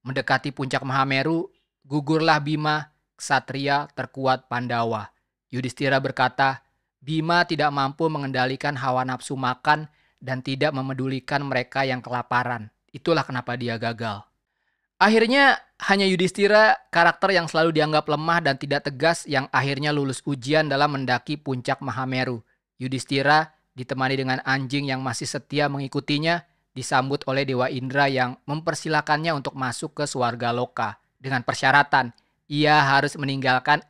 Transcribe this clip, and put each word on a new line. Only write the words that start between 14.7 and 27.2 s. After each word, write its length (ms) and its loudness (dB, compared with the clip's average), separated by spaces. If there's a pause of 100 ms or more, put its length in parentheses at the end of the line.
Akhirnya, 640 6 (320)
hanya 160 4
Yudhistira, 800 4
karakter 480 4
yang 160 0
selalu 240 2
dianggap 320 2
lemah 320 0
dan 160 0
tidak 320 -4
tegas, 400 0
yang 240 -2
akhirnya 400 0
lulus 320 -2
ujian 480 0
dalam 240 2
mendaki 400 -2
puncak 480 -4
Mahameru. 560 -4 (400)
Yudhistira, 720 2 (240)
ditemani 400 -2
dengan 320 -2
anjing 400 -2
yang 160 -4
masih 240 -6
setia 400 -2
mengikutinya, 800 -2 (240)
disambut 560 -2